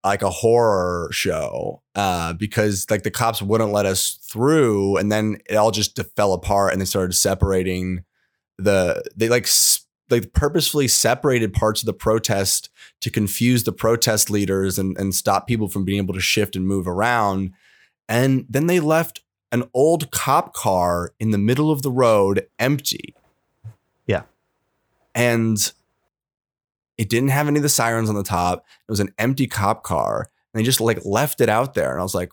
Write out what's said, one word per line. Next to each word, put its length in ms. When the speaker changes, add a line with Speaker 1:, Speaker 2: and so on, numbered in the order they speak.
Speaker 1:
like, 200
a 80
horror 800
show, 680
uh, 380
because, 560
like, 140
the 80
cops 320
wouldn't 300
let 120
us 380
through, 720
and 160
then 240
it 100
all 140
just 260
de-, 80
fell 280
apart, 400
and 80
they 60
started 260
separating 920
the, 460
they, 140
like, 140
s-, 420
they 140
purposefully 680
separated 640
parts 300
of 40
the 60
protest 760
to 80
confuse 540
the 80
protest 580
leaders 480
and, 180
and 180
stop 320
people 220
from 160
being 140
able 160
to 60
shift 360
and 100
move 220
around. 600
And 400
then 200
they 120
left 400
an 120
old 380
cop 420
car 680
in 100
the 60
middle 340
of 120
the 80
road 560
empty. 560
Speaker 2:
Yeah. 160
Speaker 1:
And 580
it 80
didn't 220
have 180
any 100
of 60
the 40
sirens 400
on 60
the 80
top. 420
It 40
was 80
an 180
empty 300
cop 340
car. 460
And 80
they 40
just, 160
like, 240
left 360
it 80
out 260
there. 160
And 80
I 60
was 100
like, 180